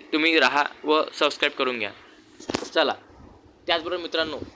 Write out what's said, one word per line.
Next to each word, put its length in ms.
तुम्ही 260
राहा 260
व 180
सबस्क्राईब 440
करून 200
घ्या. 120
चला, 200
त्याचबरोबर 360
मित्रांनो, 360